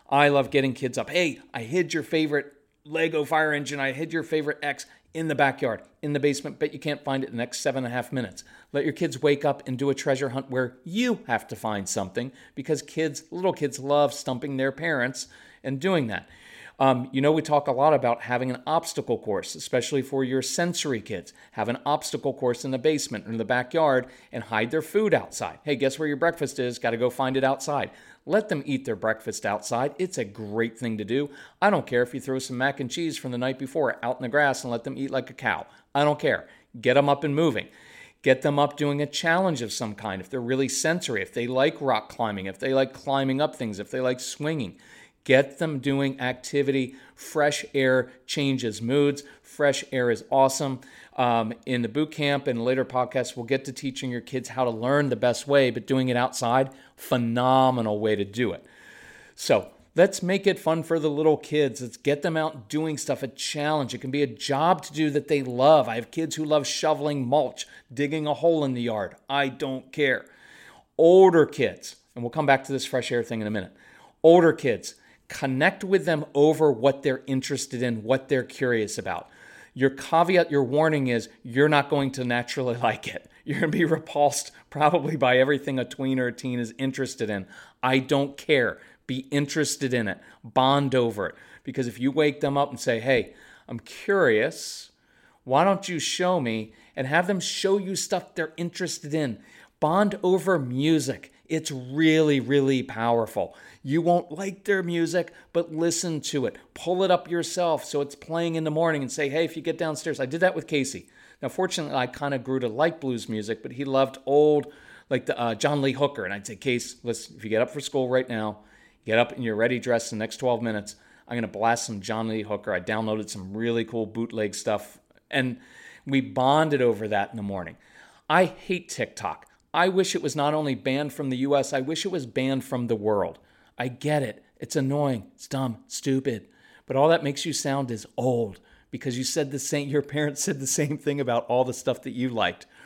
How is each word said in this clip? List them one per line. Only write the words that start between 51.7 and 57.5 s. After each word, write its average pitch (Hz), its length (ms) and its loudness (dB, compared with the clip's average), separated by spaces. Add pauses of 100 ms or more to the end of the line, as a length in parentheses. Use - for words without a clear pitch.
the 113 60 -2
boot 151 220 -2
camp 143 380 0
and 117 160 -2
later 127 200 2
podcasts, 127 520 -2
we'll 120 100 -8
get 135 200 0
to 135 60 -8
teaching 131 380 -8
your 120 100 -6
kids 131 280 -8
how 131 160 -2
to 120 60 2
learn 131 400 2
the 120 60 0
best 117 300 0
way, 139 240 6
but 113 160 -6
doing 131 220 2
it 123 80 0
outside, 127 540 2 (260)
phenomenal 123 1040 2